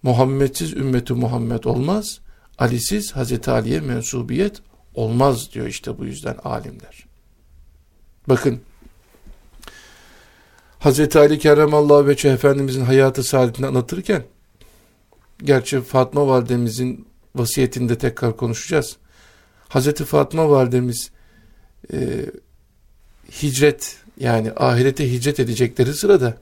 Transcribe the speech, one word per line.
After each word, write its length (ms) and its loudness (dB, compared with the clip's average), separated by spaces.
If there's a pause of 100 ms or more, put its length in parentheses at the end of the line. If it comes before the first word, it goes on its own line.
Muhammedsiz 680 0
ümmeti 400 -2
Muhammed 520 -4
olmaz, 560 -4 (380)
Ali'siz 580 -4
Hazreti 340 -4
Ali'ye 300 -2
mensubiyet 840 -6 (320)
olmaz 580 0
diyor 140 -8
işte 320 -10
bu 60 -10
yüzden 400 -10
alimler. 600 -12 (1200)
Bakın, 320 0 (2250)
Hazreti 400 2
Ali 200 6
Kerremallahu 680 6
Veçhe 220 2
Efendimizin 560 2
hayatı 380 4
saadetini 440 0
anlatırken, 580 -2 (1200)
gerçi 380 2
Fatma 460 0
Validemizin 840 -2 (260)
vasiyetini 540 -2
de 100 0
tekrar 380 -4
konuşacağız. 600 -4 (720)
Hazreti 360 -2
Fatma 460 0
Validemiz, 600 0 (840)
e, 340 -6 (1160)
hicret, 540 0 (240)
yani 360 0
ahirete 560 0
hicret 280 -2
edecekleri 540 0
sırada 460 0